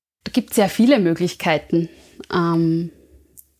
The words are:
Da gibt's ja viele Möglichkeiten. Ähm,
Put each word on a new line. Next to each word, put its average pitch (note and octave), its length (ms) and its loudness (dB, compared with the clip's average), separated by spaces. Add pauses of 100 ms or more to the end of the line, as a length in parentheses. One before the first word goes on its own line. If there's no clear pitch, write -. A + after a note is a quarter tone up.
(240)
Da - 80 -10
gibt's - 260 -4
ja G3+ 100 4
viele A#3+ 320 4
Möglichkeiten. E3+ 920 -2 (440)
Ähm, E3 580 0 (680)